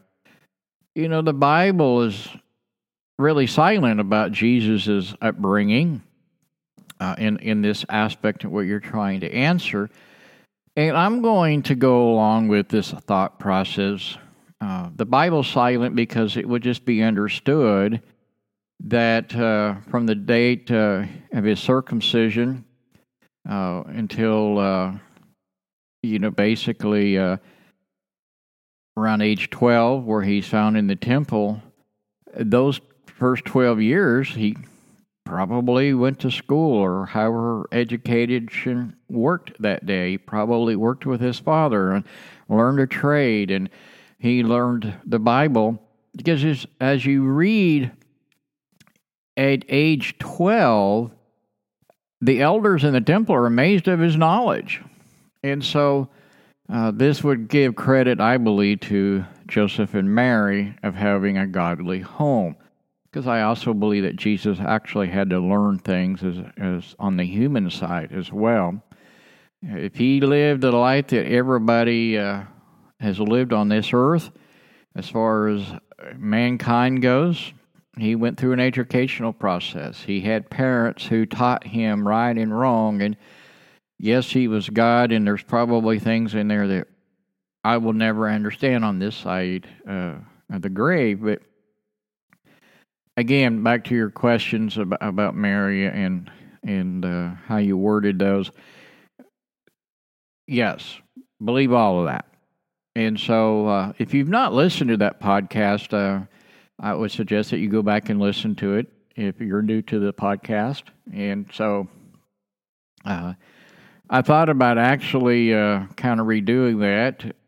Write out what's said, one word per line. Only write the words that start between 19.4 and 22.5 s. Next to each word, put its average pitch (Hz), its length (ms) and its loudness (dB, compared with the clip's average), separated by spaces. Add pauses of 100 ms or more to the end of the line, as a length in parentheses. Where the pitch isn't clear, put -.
from 120 180 -2
the 110 80 0
date, 120 560 0
uh, 104 320 2 (280)
of 110 120 -2
his 104 160 2
circumcision, 120 1080 0 (800)